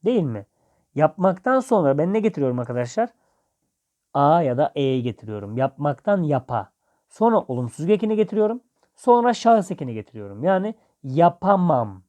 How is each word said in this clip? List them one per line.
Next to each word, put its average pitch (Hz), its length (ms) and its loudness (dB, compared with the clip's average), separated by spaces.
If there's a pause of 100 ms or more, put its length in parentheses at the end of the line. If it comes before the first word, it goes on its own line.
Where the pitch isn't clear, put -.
Değil 220 180 2
mi? 110 220 -6 (500)
Yapmaktan 185 640 0
sonra 170 380 2
ben 175 160 -2
ne 220 60 0
getiriyorum 139 400 -2
arkadaşlar? 123 500 -4 (1040)
A 147 260 4
ya 127 160 0
da 147 180 0
E'yi 131 280 0
getiriyorum. 107 540 -8
Yapmaktan 143 680 -2
yapa. 127 480 -4 (380)
Sonra 220 300 2
olumsuz 127 500 -6
ekini 214 260 0
getiriyorum. 214 480 -2 (320)
Sonra 240 380 2
şahıs 226 380 2
ekini 127 220 -8
getiriyorum. 107 500 -12
Yani 190 320 0 (280)
yapamam. 160 1040 2